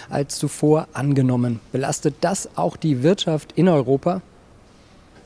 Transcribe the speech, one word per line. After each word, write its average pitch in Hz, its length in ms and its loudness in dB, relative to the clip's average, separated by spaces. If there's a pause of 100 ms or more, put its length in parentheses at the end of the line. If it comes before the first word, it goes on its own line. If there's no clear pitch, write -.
(100)
als 143 260 -4
zuvor 151 560 0
angenommen. 127 680 0 (120)
Belastet 143 480 -2
das - 360 -2
auch 170 200 -2
die 135 260 0
Wirtschaft 160 540 0
in 180 140 4
Europa? 143 500 0 (1040)